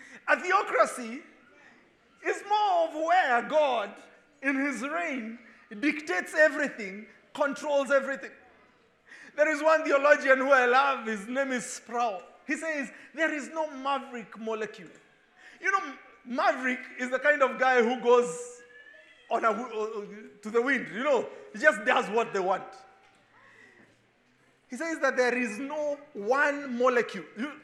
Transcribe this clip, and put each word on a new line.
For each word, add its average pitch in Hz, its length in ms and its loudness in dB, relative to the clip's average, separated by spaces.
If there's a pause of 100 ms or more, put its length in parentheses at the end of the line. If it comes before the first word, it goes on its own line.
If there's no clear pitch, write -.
(260)
A 294 140 2
theocracy 320 800 0 (1040)
is 403 220 -4
more 392 400 2
of 302 60 -10
where 311 480 2
God, 233 520 0 (480)
in 277 140 0
his 269 240 -2
reign, 269 580 -6 (420)
dictates 311 540 -2
everything, 269 720 0 (280)
controls 277 560 -2
everything. 269 400 0 (1040)
There 302 140 4
is 294 120 -2
one 311 220 4
theologian 277 540 6
who 262 120 2
I 262 140 6
love, 254 420 2
his 214 220 -6
name 262 240 -2
is 240 140 -4
Sproul. 233 560 -6 (240)
He 294 100 -4
says, 294 340 -6 (220)
"There 311 180 -2
is 277 200 -6
no 311 200 -6
maverick 254 680 -8
molecule." 214 500 -8 (720)
You 370 120 -2
know, 320 200 -2 (320)
maverick 254 560 0 (180)
is 247 120 -4
the 254 80 0
kind 294 240 4
of 240 160 0
guy 254 240 4
who 240 180 0
goes 240 640 2 (680)
on 226 140 0
a 220 80 4
w-, 233 160 -4 (100)
uh, 214 640 -10
to 214 100 -10
the 233 120 2
wind, 247 260 0
you 202 160 -6
know, 269 240 0 (240)
he 208 60 -12
just 220 260 2
does 254 240 0
what 214 240 -2
they 196 80 -2
want. 185 240 -2 (2000)
He 254 60 -12
says 320 240 -6
that 262 160 0
there 247 180 4
is 233 240 -4
no 294 400 -4 (140)
one 277 640 0
molecule. 240 480 2 (120)
You, 269 160 -6 (100)